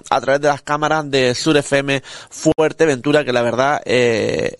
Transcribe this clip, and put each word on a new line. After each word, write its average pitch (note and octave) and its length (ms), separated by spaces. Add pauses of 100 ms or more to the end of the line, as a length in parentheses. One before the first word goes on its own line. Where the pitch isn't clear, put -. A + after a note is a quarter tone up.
a C3+ 120
través C3+ 200
de D3 60
las C#3+ 160
cámaras D3+ 480
de C3 240
Sur D#3 220
F C#3 220
M C#3 220 (300)
Fuerteventura, D3+ 920
que B2 80
la B2 100
verdad, A#2+ 420
eh, A2 760